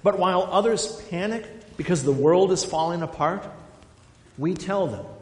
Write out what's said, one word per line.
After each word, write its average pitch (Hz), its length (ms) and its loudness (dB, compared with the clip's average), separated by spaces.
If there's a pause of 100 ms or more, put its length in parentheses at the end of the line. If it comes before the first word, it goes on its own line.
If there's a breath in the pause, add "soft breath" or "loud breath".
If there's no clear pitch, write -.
But 196 160 4
while 185 340 2
others 208 480 2 (100)
panic 214 360 -4 (320)
because 160 260 0
the 139 80 2
world 165 400 4
is 180 140 0
falling 165 380 -2
apart, 160 420 -2 (920)
we 160 160 -2
tell 190 340 -4
them 110 180 -8 (160)